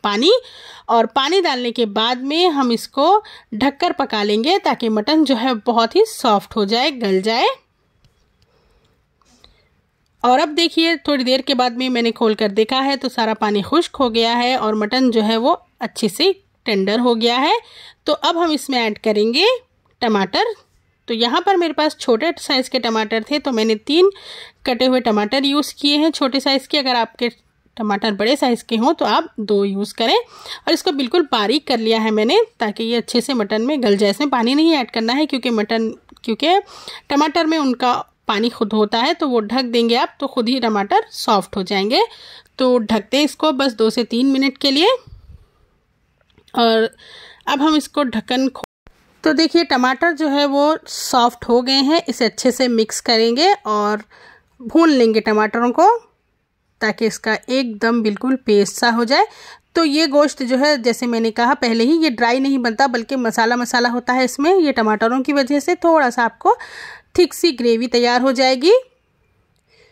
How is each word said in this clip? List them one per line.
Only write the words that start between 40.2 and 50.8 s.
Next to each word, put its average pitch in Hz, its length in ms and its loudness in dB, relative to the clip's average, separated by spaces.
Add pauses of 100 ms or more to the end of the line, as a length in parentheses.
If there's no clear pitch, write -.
तो 277 80 -4
खुद 233 200 -4
ही 262 120 0
टमाटर 320 500 0
सॉफ्ट - 460 -2
हो 202 80 -4
जाएंगे। 208 400 0 (540)
तो 247 200 2
ढकते 226 380 -2
हैं 294 80 2
इसको 311 300 -2
बस 262 200 -2
दो 220 160 0
से 233 160 -4
तीन 240 220 -2
मिनट 269 300 0
के 285 120 0
लिए। 349 260 2 (1600)
और 226 340 2 (600)
अब 277 140 0
हम 311 140 2
इसको 294 280 -2
ढक्कन 247 440 -2
खो-, - 160 -10 (600)
तो 311 80 2
देखिए 320 320 2
टमाटर 262 480 0
जो 302 160 -2
है 285 180 0
वो 285 300 2 (100)